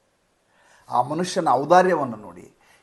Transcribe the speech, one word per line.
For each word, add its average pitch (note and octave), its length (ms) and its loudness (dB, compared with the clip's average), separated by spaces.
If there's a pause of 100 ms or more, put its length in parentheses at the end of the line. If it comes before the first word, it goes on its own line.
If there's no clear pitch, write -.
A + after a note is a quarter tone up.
(880)
ಆ B2 120 0
ಮನುಷ್ಯನ E3 460 -4
ಔದಾರ್ಯವನ್ನು D3 720 2
ನೋಡಿ, F#2 380 -20 (260)